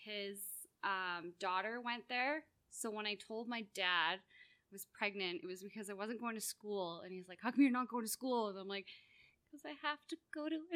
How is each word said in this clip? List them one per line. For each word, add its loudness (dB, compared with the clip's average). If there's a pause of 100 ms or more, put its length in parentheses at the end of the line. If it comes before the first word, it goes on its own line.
his, -4 (420)
um, 0
daughter 2
went -2
there. 2 (240)
So -4
when -2
I 0
told -6
my -2 (100)
dad 6
I -20
was -12
pregnant, 0
it -6
was -8
because -8
I -4
wasn't -4
going -2
to -4
school, -2
and -10
he's -8
like, -14
"How 0
come 6
you're 8
not 0
going 0
to -2
school?" 4
And -6
I'm -6
like, -4 (640)
"'Cause -16
I -6 (140)
have -2
to -4 (160)
go -2
to 0 (160)